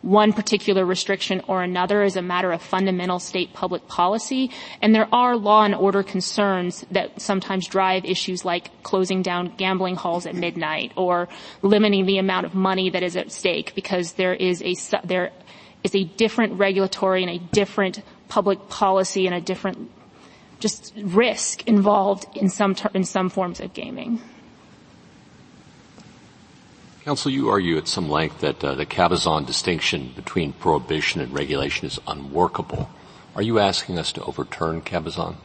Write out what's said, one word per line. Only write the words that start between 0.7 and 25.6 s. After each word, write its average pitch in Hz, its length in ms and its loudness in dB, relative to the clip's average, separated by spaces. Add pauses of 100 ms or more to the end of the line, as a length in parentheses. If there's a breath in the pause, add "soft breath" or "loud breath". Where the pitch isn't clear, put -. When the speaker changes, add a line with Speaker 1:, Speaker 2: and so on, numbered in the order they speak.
Speaker 1:
restriction 185 640 -2
or 185 160 0
another 180 400 2
is 196 100 2
a 185 80 -2
matter 180 300 0
of 170 100 -4
fundamental 185 560 0
state - 340 -4
public - 360 -6
policy. 226 640 0 (280 loud breath)
And 220 140 6
there 220 180 4
are 247 240 4
law 214 280 8
and 202 100 2
order 196 300 4
concerns 185 880 -2
that - 280 -2
sometimes 190 460 -2
drive 190 380 2
issues 180 400 -4
like 175 400 -4
closing 185 380 0
down 180 340 -2
gambling 185 400 0
halls 175 300 -4
at 170 100 -8
midnight 165 580 -4
or 180 340 0 (320 loud breath)
limiting 202 460 4
the 196 120 2
amount 185 280 0
of 175 80 -10
money 190 360 2
that 180 120 -2
is 180 140 -2
at - 160 -6
stake, 160 420 -2
because 180 380 -4
there 185 200 0
is 180 300 0
a 180 120 -2
su-, - 280 -4
there 180 300 -2 (500 loud breath)
is - 140 -2
a 196 80 4
different 214 560 0
regulatory 190 640 2
and 175 80 -4
a 175 60 -6 (140)
different 196 480 0 (280 loud breath)
public 196 400 0
policy 190 580 2
and 180 80 0
a 175 60 -2
different 180 500 -6 (680 loud breath)
just - 380 -4
risk 208 720 -2
involved 202 560 4 (100)
in 196 140 0
some 196 260 0
ter-, 202 200 -6
in 190 100 0
some 185 240 -2
forms 175 320 -4
of 185 140 -12
gaming. - 480 -8 (2750 loud breath)